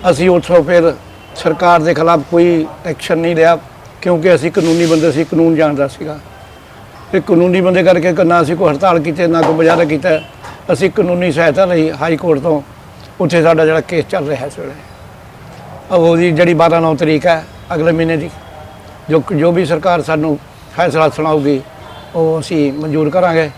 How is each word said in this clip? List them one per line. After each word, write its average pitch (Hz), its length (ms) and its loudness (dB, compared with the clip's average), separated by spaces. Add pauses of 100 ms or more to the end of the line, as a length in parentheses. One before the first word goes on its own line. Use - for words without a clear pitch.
(100)
ਅਸੀਂ 170 200 2
ਉੱਥੋਂ 175 340 2
ਫਿਰ 165 300 2 (420)
ਸਰਕਾਰ 170 440 2
ਦੇ 160 140 0
ਖਿਲਾਫ 165 260 2 (100)
ਕੋਈ 170 360 2 (200)
ਐਕਸ਼ਨ 165 320 -4
ਨਹੀਂ 170 180 -2
ਲਿਆ, 160 220 4 (440)
ਕਿਉਂਕਿ 175 320 2
ਅਸੀਂ 151 160 0
ਕਾਨੂੰਨੀ 170 360 0
ਬੰਦੇ 160 260 2
ਸੀ, 156 120 -2
ਕਾਨੂੰਨ 165 300 2
ਜਾਣਦਾ 147 340 0
ਸੀਗਾ। 151 300 -12 (920)
ਤੇ 190 80 0
ਕਾਨੂੰਨੀ 180 400 2
ਬੰਦੇ 180 220 2
ਕਰਕੇ 175 300 2
ਕ-, 165 80 -2
ਨਾ 170 220 4
ਅਸੀਂ 160 140 -2
ਕੋਈ 165 140 2
ਹੜਤਾਲ 170 280 0
ਕੀਤੇ, 165 280 -2
ਨਾ 165 160 0
ਕੋਈ 156 120 0
ਮੁਜ਼ਾਹਰਾ 165 300 2
ਕੀਤਾ। 156 360 -2 (520)
ਅਸੀਂ 170 180 0
ਕਾਨੂੰਨੀ 180 420 -2
ਸਹਾਇਤਾ 165 320 2
ਲਈ 165 280 0 (100)
ਹਾਈ 165 140 -2
ਕੋਰਟ 151 240 0
ਤੋਂ। 151 220 -2 (580)
ਉੱਥੇ 170 220 0
ਸਾਡਾ 160 240 4
ਜਿਹੜਾ 160 140 0
ਕੇਸ 165 300 -4
ਚੱਲ 160 180 -4
ਰਿਹਾ 135 180 -6
ਇਸ - 120 -14
ਵੇਲੇ, 143 120 -12 (1300)
ਉਹ 170 120 4
ਉਹਦੀ 170 220 2
ਜਿਹੜੀ 170 240 2
ਬਾਰਾਂ 165 260 4
ਨੌ 160 140 0
ਤਰੀਕ 151 320 0
ਹੈ 165 180 0 (300)
ਅਗਲੇ 165 180 0
ਮਹੀਨੇ 165 240 -2
ਦੀ, 156 140 -8 (800)
ਜੋ, 156 120 2 (100)
ਜੋ 165 200 0
ਵੀ 175 140 0
ਸਰਕਾਰ 170 360 -2
ਸਾਨੂੰ 156 360 -2 (380)
ਫੈਸਲਾ 160 320 0
ਸੁਣਾਊਗੀ, 147 520 -2 (540)
ਉਹ 160 260 -2
ਅਸੀਂ 147 320 -2
ਮਨਜ਼ੂਰ 151 380 -2
ਕਰਾਂਗੇ। 160 480 0